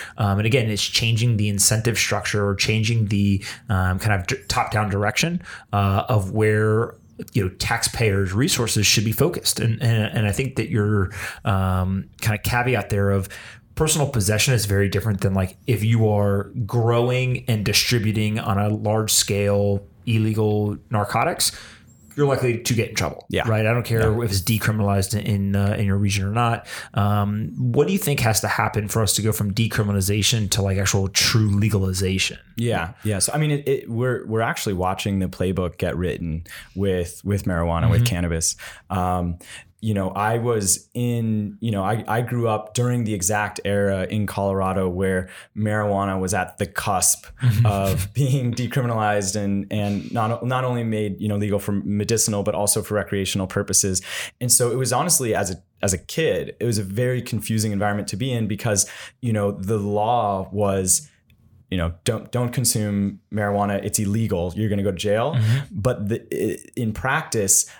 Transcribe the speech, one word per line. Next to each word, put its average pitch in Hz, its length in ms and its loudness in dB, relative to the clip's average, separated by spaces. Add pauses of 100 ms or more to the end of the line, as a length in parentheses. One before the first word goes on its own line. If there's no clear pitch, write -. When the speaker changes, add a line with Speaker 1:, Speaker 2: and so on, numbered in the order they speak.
(180)
Speaker 1:
Um, 101 200 2
and 107 80 2
again, 113 240 2
it's 104 140 -2
changing 117 540 0
the 104 100 0
incentive 104 500 0
structure - 480 0
or 101 80 2
changing 110 520 2
the, 101 360 2 (280)
um, 92 280 2
kind 101 220 2
of 90 60 -8
d-, 135 100 -2 (120)
top-down 107 420 0
direction, 107 500 0 (320)
uh, 98 360 2
of 95 240 2
where, 107 640 2 (380)
you 101 100 2
know, 92 60 2 (100)
taxpayers' 98 760 0
resources 110 520 2
should - 200 4
be 117 60 0
focused. - 460 0
And, 113 240 0
and, 113 360 0
and 107 80 2
I 101 60 2
think 131 240 -4
that - 120 -2
your, 104 440 2 (340)
um, 95 640 0 (100)
kind 107 180 0
of - 60 -18
caveat 120 460 0
there 101 200 2
of 98 180 0 (460)
personal 156 340 2
possession 107 460 2
is 107 120 2
very 101 220 2
different 98 320 -2
than, 95 140 2
like, 95 220 0 (120)
if 98 160 2
you 113 240 4
are 101 420 0 (160)
growing 123 800 2
and 107 160 2
distributing 107 720 2
on 104 200 0
a 104 100 2
large 107 440 0
scale 101 720 2 (220)
illegal 107 720 2 (140)
narcotics, 120 640 0 (640)
you're 143 100 4
likely 127 320 2
to - 160 -2
get 110 140 0
in - 80 -10
trouble. - 320 -4
Speaker 2:
Yeah. - 200 0
Speaker 1:
Right. 110 180 2
I 113 60 2
don't 120 120 0
care 117 160 0
Speaker 2:
Yeah. 110 240 2
Speaker 1:
if 107 80 -2
it's 98 100 0
decriminalized 101 800 0
in, 98 320 0
uh, 101 240 2
in 104 80 0
your 98 100 2
region 101 300 0
or 101 60 -2
not. 117 340 0 (280)
Um, 101 600 2
what 127 300 2
do 185 60 0
you 196 80 2
think 143 180 0
has 113 220 2
to 107 80 0
happen 107 400 0
for 113 120 0
us 104 120 2
to 101 100 0
go 110 80 2
from 101 240 0
decriminalization 101 960 2
to, - 120 0
like, 98 160 2
actual 98 280 2
true 107 420 2
legalization? 95 920 0 (180)
Speaker 2:
Yeah. 107 380 -2 (100)
Yeah. 104 160 0
So, - 120 0
I 147 60 0
mean, 151 140 2
it, 143 160 -2
it, 135 200 0
we're, 117 380 -2
we're 110 140 0
actually 113 320 -2
watching 95 480 0
the 92 80 0
playbook 90 500 -2
get 76 180 -2
written 82 460 -4 (320)
with, 92 500 -2
with 98 200 0
marijuana, 85 440 2
with 110 120 4
Speaker 1:
Mm-hmm. 120 60 4
Speaker 2:
cannabis. 87 500 -2 (340)
Um, 90 480 0 (420)
you 110 140 -2
know, 95 160 -2
I 107 280 0
was 113 540 0
in, 113 680 -2
you 117 100 -2
know, 98 140 0
I, 110 240 -2
I 120 140 0
grew 120 260 -2
up 107 260 -4
during 123 300 0
the 107 100 -2
exact 104 500 -2
era 98 460 0
in 107 160 -2
Colorado 95 640 0
where 92 400 -2 (280)
marijuana 104 640 0
was 92 140 -2
at 92 240 -2
the 101 80 -2
cusp - 600 -2 (140)
Speaker 1:
Mm-hmm. 120 260 4
Speaker 2:
of 98 440 2
<laughs> - 40 -14
being 127 380 0
decriminalized 110 840 0
and, 98 360 -2
and 101 380 -2
not, 113 340 0
not 127 200 0
only 123 180 -2
made, 107 380 -2
you 104 80 -2
know, 104 80 0
legal 101 240 0
for - 100 -6
medicinal, 104 720 0
but 95 140 0
also 101 260 0
for 104 120 -4
recreational 98 520 -2
purposes. 98 560 0 (380)
And 123 100 0
so 123 220 2
it - 20 -2
was 127 180 0
honestly, 131 400 0
as 92 200 0
a, 80 100 -12 (180)
as 98 120 0
a 90 60 0
kid, 101 600 -2
it - 60 -4
was 113 140 0
a 107 40 -2
very 120 400 -2
confusing 110 480 -2
environment 101 380 -2
to - 80 -6
be 127 160 -2
in 113 160 -2
because, 104 420 0 (300)
you 120 120 -2
know, 101 200 0
the 101 260 -2
law 104 720 0
was, 98 580 0 (600)
you 95 60 -2
know, 85 160 0 (120)
don't, - 280 -4
don't 123 180 0
consume 104 680 0 (120)
marijuana. 101 520 0
It's - 140 -2
illegal. 101 580 0
You're 107 140 0
gonna 101 120 0
go 101 80 0
to 92 60 -2
jail. 107 380 0
Speaker 1:
Mm-hmm. 113 240 2 (120)
Speaker 2:
But 113 380 -2
the, - 240 -4
i-, 101 240 -2 (240)
in 110 140 -2
practice, 127 720 0 (140)